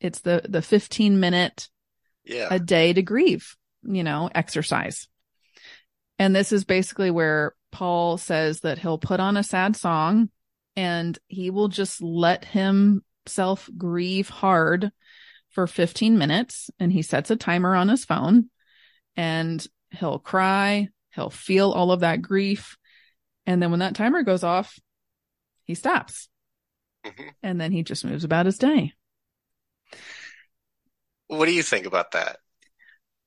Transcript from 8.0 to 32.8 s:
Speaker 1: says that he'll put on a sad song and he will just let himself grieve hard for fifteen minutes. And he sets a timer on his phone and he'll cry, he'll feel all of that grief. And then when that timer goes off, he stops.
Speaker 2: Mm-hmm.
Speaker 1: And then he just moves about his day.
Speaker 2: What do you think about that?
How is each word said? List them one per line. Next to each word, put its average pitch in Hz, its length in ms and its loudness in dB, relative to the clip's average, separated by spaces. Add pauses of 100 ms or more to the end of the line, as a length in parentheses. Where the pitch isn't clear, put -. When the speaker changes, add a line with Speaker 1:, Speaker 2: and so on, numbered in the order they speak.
Speaker 1:
says 160 440 -2
that 151 180 -4
he'll 160 200 -4
put 185 220 -2
on 196 160 0
a 202 60 0
sad 196 340 0
song 175 540 2 (460)
and 170 420 -4 (100)
he 185 220 -6
will 202 180 0
just 196 320 -4
let 170 460 0
himself 196 1300 0
grieve 180 540 -2
hard 180 600 2 (600)
for 180 160 -2
fifteen 214 500 2
minutes. 165 600 -2
And 180 120 0
he 180 120 2
sets 147 280 -2
a 220 60 2
timer 180 380 0
on 185 140 4
his 262 160 2
phone 226 440 4 (680)
and 165 500 -4 (240)
he'll 143 300 -6
cry, 196 680 0 (260)
he'll - 160 -8
feel 190 420 2
all 180 180 2
of 180 100 2
that 170 220 0
grief. 196 560 -2 (680)
And 180 160 2
then 170 100 2
when 170 100 2
that 190 160 -2
timer 269 260 0
goes 185 220 0
off, 180 340 -2 (840)
he 170 100 -8
stops. - 540 -4 (760)
Speaker 2:
Mm-hmm. 139 240 -18 (140)
Speaker 1:
And 180 180 -4
then 165 120 -2
he 165 100 0
just - 220 -8
moves 156 200 -6
about 165 220 2
his 196 100 2
day. 262 360 2 (2250)
Speaker 2:
What 156 200 0
do 170 60 4
you 170 100 2
think 98 240 -2
about 90 260 -2
that? - 260 -4 (880)